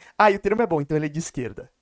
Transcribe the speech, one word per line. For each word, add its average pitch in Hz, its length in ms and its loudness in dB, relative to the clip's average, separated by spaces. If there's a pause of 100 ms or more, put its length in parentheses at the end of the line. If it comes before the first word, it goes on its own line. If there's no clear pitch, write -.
(180)
Ah, 208 140 6
e 196 40 -2
o 202 40 -8
termo 208 220 0
é 226 60 2
bom, 165 120 0
então 143 160 -2
ele 151 120 0
é - 20 -6
de 151 100 -6
esquerda. 120 500 -8 (120)